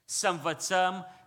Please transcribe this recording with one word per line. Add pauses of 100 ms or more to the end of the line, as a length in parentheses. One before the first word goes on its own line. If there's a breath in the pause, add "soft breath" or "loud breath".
să
învățăm (200 loud breath)